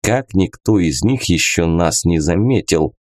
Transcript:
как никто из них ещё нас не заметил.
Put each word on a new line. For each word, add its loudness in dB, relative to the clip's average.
как -2
никто 0
из -2
них -2
ещё 0
нас 0
не 2
заметил. 0